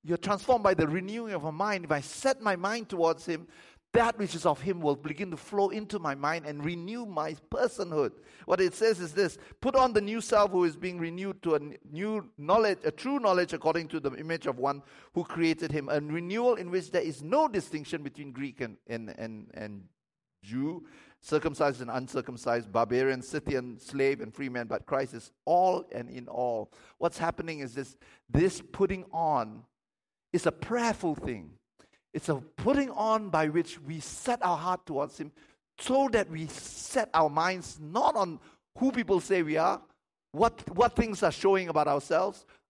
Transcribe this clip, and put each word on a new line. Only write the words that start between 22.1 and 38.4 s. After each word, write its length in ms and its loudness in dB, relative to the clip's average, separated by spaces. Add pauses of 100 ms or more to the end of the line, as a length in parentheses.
barbarian, 520 2
Scythian, 560 -6
slave 420 0
and 140 -10
free 160 -6
man, 160 -6
but 180 -4
Christ 300 -2
is 180 -16 (140)
all 440 4
and 200 -8
in 180 -14
all." 420 -4 (280)
What's 180 0
happening 440 -4
is 140 -8
this, 220 -10 (320)
this 320 4 (120)
putting 380 0
on 520 -2 (720)
is 100 0
a 80 4
prayerful 640 -2
thing. 380 -8 (640)
It's 160 -6
a 60 2
putting 560 0
on 360 0
by 200 2
which 300 -2
we 220 -10
set 420 -4
our 140 2
heart 300 -4
towards 320 -4
Him 140 -10 (460)
so 340 2
that 180 2
we 160 -6
set 640 -6
our 160 6
minds 500 0
not 380 2
on 240 0 (380)